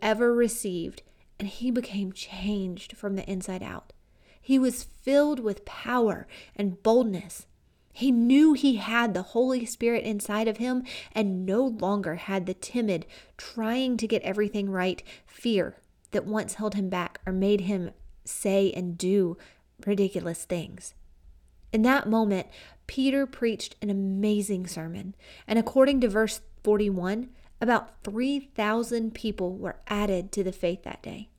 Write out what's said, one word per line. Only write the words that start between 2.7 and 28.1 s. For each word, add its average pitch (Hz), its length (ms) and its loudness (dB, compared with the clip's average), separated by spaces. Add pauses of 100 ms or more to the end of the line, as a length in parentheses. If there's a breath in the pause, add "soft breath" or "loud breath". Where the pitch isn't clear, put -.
from 196 220 -6
the - 140 -8
inside 185 320 -6
out. - 320 -14 (440 soft breath)
He 269 200 2
was 254 240 0
filled 285 580 0
with 214 240 -4
power - 640 -2 (260 loud breath)
and 196 280 -4
boldness. 226 640 0 (460)
He 262 200 2
knew 262 400 8
he 262 240 4
had 226 360 0
the 185 100 -2
Holy 247 440 0
Spirit 233 380 0
inside 214 420 0
of 214 120 2
him 254 260 0 (280 loud breath)
and 190 320 0
no 208 220 4
longer 202 480 0
had 185 320 -4
the 185 80 -4
timid, 202 500 -2 (320 loud breath)
trying 240 600 -2
to 226 100 -2
get 214 160 2
everything 208 480 -2
right 185 320 -2 (240 loud breath)
fear 208 500 -2 (360)
that 208 120 0
once 214 300 -4
held 208 200 -4
him 196 140 -2
back 180 380 -6
or 185 60 -4
made 196 300 2
him 180 280 -4 (340)
say 196 480 2
and 180 240 -6
do 185 400 2 (480 loud breath)
ridiculous 185 600 -2
things. 151 500 -8 (800)
In 220 100 4
that 262 260 4
moment, 214 380 2 (400 loud breath)
Peter 269 400 0
preached 233 560 -4
an 208 80 -2
amazing 196 760 0
sermon, 175 480 -10 (320 loud breath)
and 220 120 2
according 262 420 6
to 240 80 4
verse 214 320 0 (220)
forty-one, 208 680 2 (300 loud breath)
about - 440 0
three 254 360 -2